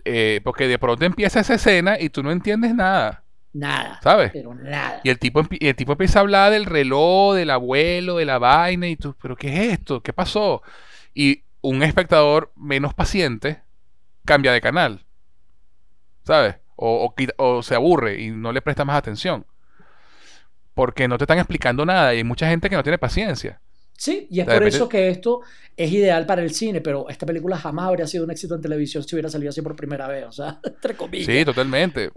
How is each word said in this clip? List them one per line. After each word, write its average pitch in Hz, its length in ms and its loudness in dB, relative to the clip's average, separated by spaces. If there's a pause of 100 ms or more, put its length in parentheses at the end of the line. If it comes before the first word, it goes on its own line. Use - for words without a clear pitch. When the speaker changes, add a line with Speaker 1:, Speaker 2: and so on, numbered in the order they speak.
Speaker 1:
Eh, 110 400 0
porque 131 240 -2
de 123 100 2
pronto 123 280 0
empieza 196 340 0
esa 233 160 2
escena 196 440 4
y 156 100 -2
tú - 120 -6
no 139 100 -2
entiendes 214 440 0
nada. 185 480 0 (300)
Speaker 2:
Nada. 143 500 -6
Speaker 1:
¿Sabes? 170 300 6
Speaker 2:
Pero 120 200 -14
nada. 131 500 -8
Speaker 1:
Y 131 60 2
el 127 80 2
tipo 127 240 2
empi-, 160 180 -2
y 156 80 0
el 135 80 4
tipo 135 180 -2
empieza 190 260 4
a - 20 10
hablar 202 300 6
del 214 140 2
reloj, 165 720 4
del 170 140 0
abuelo, 160 680 0
de 165 80 0
la 135 120 2
vaina, 170 500 4
y 165 100 -4
tú, 143 220 -10
"¿pero 127 180 -10
qué 143 100 -8
es 190 260 0
esto? 131 300 -4
¿Qué - 100 -8
pasó?". 185 480 0 (540)
Y 143 260 2 (200)
un 131 200 -2
espectador 156 760 2
menos 143 360 -2
paciente 156 680 -2 (640)
cambia 139 260 4
de 120 100 4
canal, 123 440 -2 (1160)
¿sabes? 131 320 2 (200)
O, 113 300 0
o 120 100 -6
quita-, 131 220 -4
o 123 260 0
se - 120 -4
aburre 123 460 2
y 113 100 -8
no 110 200 -8
le 131 100 -4
presta 147 240 -2
más 143 120 -2
atención. 127 480 -6 (1300)
Porque 127 340 0
no 123 100 -2
te 139 60 -4
están 160 140 2
explicando 147 480 0
nada 170 280 2
y 117 40 0
hay 113 60 -2
mucha 120 260 -2
gente 170 200 0
que 196 60 -2
no 147 80 0
tiene 156 140 0
paciencia. - 640 -4 (360)
Speaker 2:
Sí, 392 320 -4
y 180 120 -2
es 170 40 -2
Speaker 1:
De - 60 0
Speaker 2:
por - 80 6
Speaker 1:
repente 208 160 4
Speaker 2:
eso 240 140 0
que 190 200 2
esto 233 300 -2 (380)
es 165 120 -2
ideal 180 360 2
para 180 160 0
el 165 120 -2
cine, 208 280 -4
pero 139 260 -4
esta 143 180 -12
película 170 320 -4
jamás 156 300 -6
habría 175 200 0
sido 165 180 -6
un 165 60 -6
éxito 165 240 -8
en 156 60 -8
televisión 151 420 -4
si 170 120 -8
hubiera 156 140 -4
salido 147 220 -6
así 151 100 -8
por 151 120 -8
primera 143 340 -10
vez, 135 180 -8
o - 80 -16
sea, 143 280 -12
<laughs> - 40 -8
entre - 320 -8
comillas. 175 300 -8
Speaker 1:
Sí, 139 180 2
totalmente. 135 640 0
Speaker 2:
Eh, - 100 -14